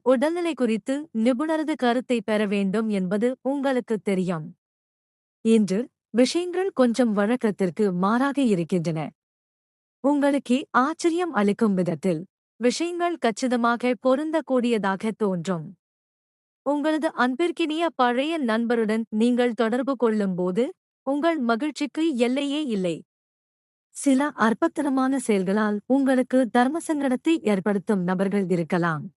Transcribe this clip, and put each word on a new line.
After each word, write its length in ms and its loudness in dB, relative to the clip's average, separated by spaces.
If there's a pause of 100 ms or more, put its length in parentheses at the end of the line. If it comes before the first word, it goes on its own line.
உடல்நிலை 520 2
குறித்து 400 -2 (180)
நிபுணரது 640 0
கருத்தை 440 0
பெற 260 0
வேண்டும் 420 -2
என்பது 400 -2 (140)
உங்களுக்கு 560 -2
தெரியும். 480 -2 (1000)
இன்று, 360 4 (300)
விஷயங்கள் 640 0
கொஞ்சம் 400 2
வழக்கத்திற்கு 800 0
மாறாக 500 0
இருக்கின்றன. 580 0 (1040)
உங்களுக்கே 540 2 (120)
ஆச்சரியம் 640 0
அளிக்கும் 420 2
விதத்தில், 480 -2 (380)
விஷயங்கள் 580 -2
கச்சிதமாக 840 0
பொருந்தக்கூடியதாக 1120 0
தோன்றும். 500 -2 (1000)
உங்களது 500 0
அன்பிற்கினிய 680 0 (120)
பழைய 420 0
நண்பருடன் 680 0
நீங்கள் 460 2
தொடர்பு 420 0
கொள்ளும்போது, 680 0 (420)
உங்கள் 320 0
மகிழ்ச்சிக்கு 680 -2 (120)
எல்லையே 480 0
இல்லை. 320 -2 (1000)
சில 400 2
அற்பத்தனமான 800 0
செயல்களால் 720 0
உங்களுக்கு 520 2 (140)
தர்மசங்கடத்தை 880 0
ஏற்படுத்தும் 600 0
நபர்கள் 460 0
இருக்கலாம். 560 0 (120)